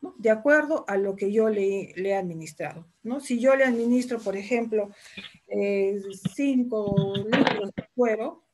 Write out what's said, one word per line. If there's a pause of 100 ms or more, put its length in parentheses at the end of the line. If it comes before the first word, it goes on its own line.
¿no?
De
acuerdo
a
lo
que
yo
le,
le
he
administrado, (160)
¿no?
Si
yo
le
administro,
por
ejemplo, (580)
eh, (340)
cinco (220)
litros
de (100)
suero